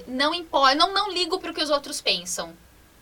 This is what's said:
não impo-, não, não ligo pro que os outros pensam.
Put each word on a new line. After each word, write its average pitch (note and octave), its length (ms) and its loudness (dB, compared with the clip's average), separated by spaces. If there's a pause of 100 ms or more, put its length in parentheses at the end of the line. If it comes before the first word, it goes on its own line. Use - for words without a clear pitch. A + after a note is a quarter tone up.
não C#4+ 240 0
impo-, C#4 420 4
não, F4 180 4
não G4+ 160 0
ligo F4+ 300 -2
pro F4 140 -8
que E4+ 100 -4
os D4 60 -4
outros C#4+ 320 -2
pensam. F3+ 520 -4 (480)